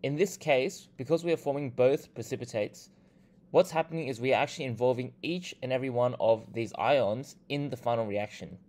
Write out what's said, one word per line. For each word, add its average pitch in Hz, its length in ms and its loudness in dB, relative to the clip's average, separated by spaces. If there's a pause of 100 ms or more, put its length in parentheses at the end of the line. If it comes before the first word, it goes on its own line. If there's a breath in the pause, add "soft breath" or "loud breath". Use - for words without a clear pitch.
In 135 120 0
this 180 220 0
case, 147 500 2 (100)
because 160 280 -2
we 170 80 2
are 156 60 0
forming 143 320 -4
both 127 440 2
precipitates, 113 760 -6 (600 soft breath)
what's 180 200 4
happening 160 360 -2
is 117 140 -6
we 127 140 4
are 110 80 4
actually 143 240 -4
involving 123 560 0
each 180 400 -6
and 131 100 -2
every 131 180 -2
one 123 300 2
of 110 320 2
these 113 260 -4
ions 123 580 2 (120)
in 143 220 -4
the 127 60 -8
final 117 300 -2
reaction. 101 520 -6 (100)